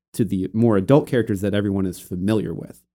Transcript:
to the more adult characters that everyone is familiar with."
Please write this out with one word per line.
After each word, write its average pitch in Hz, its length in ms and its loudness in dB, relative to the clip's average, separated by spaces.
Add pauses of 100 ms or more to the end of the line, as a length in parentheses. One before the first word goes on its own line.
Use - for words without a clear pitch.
(120)
to 117 120 0
the 92 280 -4
more 110 240 2
adult 135 320 4
characters 110 320 0
that 98 140 -2
everyone 98 320 0
is 87 120 -6
familiar 92 560 -2
with." - 280 -14 (120)